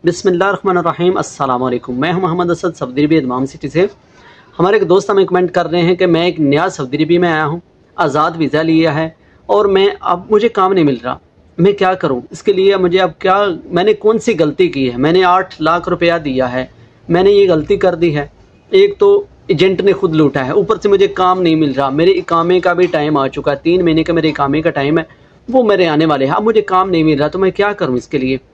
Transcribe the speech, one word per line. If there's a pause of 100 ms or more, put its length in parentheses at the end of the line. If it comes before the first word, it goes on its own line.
बिस्मिल्लाहिर्रहमानिर्रहीम,
अस्सलाम
वालेकुम।
मैं
हूँ
मोहम्मद
असद,
सऊदी
अरब
दमाम
सिटी
से। (720)
हमारे
एक
दोस्त
हमें
कमेंट
कर
रहे
हैं
कि
मैं
एक
नया
सऊदी
अरब
में
आया
हूँ, (360)
आज़ाद
वीज़ा
लिया
है (340)
और
मैं,
अब
मुझे
काम
नहीं
मिल
रहा, (400)
मैं
क्या
करूँ? (100)
इसके
लिए
मुझे
अब
क्या, (280)
मैंने
कौन
सी
गलती
की
है?
मैंने
आठ
लाख
रुपया
दिया
है, (380)
मैंने
ये
गलती
कर
दी
है। (420)
एक
तो (240)
एजेंट
ने
खुद
लूटा
है,
ऊपर
से
मुझे
काम
नहीं
मिल
रहा,
मेरे
इकामे
का
भी
time
आ
चुका
है,
तीन
महीने
का
मेरे
इकामे
का
time
है, (420)
वो
मेरे
आने
वाले
हैं,
अब
मुझे
काम
नहीं
मिल
रहा,
तो
मैं
क्या
करूँ
इसके
लिए? (140)